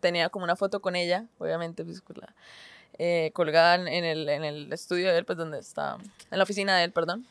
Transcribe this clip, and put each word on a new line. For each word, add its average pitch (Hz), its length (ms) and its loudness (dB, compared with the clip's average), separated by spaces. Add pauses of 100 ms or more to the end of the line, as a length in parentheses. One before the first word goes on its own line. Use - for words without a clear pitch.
tenía 175 280 2
como 190 140 -8
una 175 120 0
foto 196 260 -2
con 185 140 -2
ella, 180 300 0 (120)
obviamente, 165 480 -6
pues, 170 160 -14
con - 180 -20
la, - 140 -20 (640)
eh, 165 360 0
colgada 165 420 6
en, 180 120 0
en 165 160 0
el, 156 240 -2
en 147 160 -2
el 147 300 -6
estudio 180 380 0
de 170 80 4
él, 185 60 -6
pues, 180 120 -4
donde 160 220 -8
está, 143 380 -8 (340)
en 170 60 -4
la 196 60 4
oficina 196 340 0
de 175 80 4
él, 180 60 -4
perdón. 175 400 -2